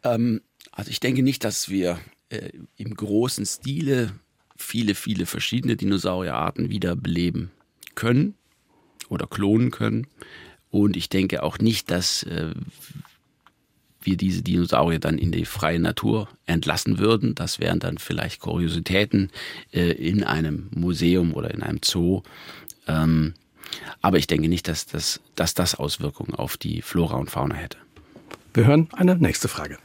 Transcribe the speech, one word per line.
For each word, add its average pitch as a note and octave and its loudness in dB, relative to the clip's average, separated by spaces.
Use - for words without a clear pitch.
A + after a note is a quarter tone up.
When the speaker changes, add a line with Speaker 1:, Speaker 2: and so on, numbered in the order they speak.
Speaker 1:
Ähm, A#2 2
also - -10
ich A2+ -8
denke B2+ 2
nicht, C3 2
dass - -4
wir, F2+ 0
äh, - -10
im G#2+ -8
großen G#2 0
Stile C3+ -2
viele, A2 -2
viele F#2 -4
verschiedene B2 -2
Dinosaurierarten F#2 -2
wiederbeleben F2 -2
können C3 2
oder - -6
klonen A2 2
können. A2+ -2
Und G2+ 4
ich E2+ -6
denke - 0
auch D#2 -2
nicht, A2 2
dass, - 0
äh, E2 -4
wir F#2+ 0
diese F2+ 0
Dinosaurier E2+ 2
dann D#2+ 0
in F2 0
die E2 0
freie E2 0
Natur A2 0
entlassen - 0
würden. A2+ 2
Das - -6
wären E2+ 0
dann E2+ -4
vielleicht E2 -6
Kuriositäten, F2 0
äh, F2 2
in G2 0
einem D#2+ -2
Museum E2+ 2
oder - -4
in - -6
einem - -4
Zoo. F2+ 2
Ähm, D#2+ 2
aber F#2 6
ich D2 0
denke D#2+ 2
nicht, F2 0
dass D#2 -4
das, - -4
dass E2 0
das F2 0
Auswirkungen - -4
auf - -6
die - -6
Flora D#2+ 0
und C#2 -4
Fauna C#2 -2
hätte. - -10
Speaker 2:
Wir A2+ 6
hören D3+ 8
eine F3+ 6
nächste - 2
Frage. - -6